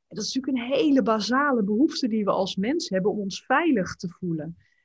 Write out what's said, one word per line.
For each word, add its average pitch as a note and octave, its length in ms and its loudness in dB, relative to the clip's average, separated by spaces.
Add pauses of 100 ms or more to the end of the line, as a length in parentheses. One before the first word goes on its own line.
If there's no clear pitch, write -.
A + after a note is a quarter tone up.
En - 80 -16
dat G#3+ 80 -8
is - 100 -8
natuurlijk C4 380 -4
een C#4 80 2
hele C4+ 240 4
basale A3+ 600 2
behoefte A#3 440 2
die G#3+ 160 0
we F#3+ 80 0
als F#3+ 240 0
mens C4+ 340 -2
hebben F#3+ 220 0
om G3+ 80 -4
ons G3 260 -8
veilig C4 500 2
te F3 140 -8
voelen. E3+ 480 -6 (280)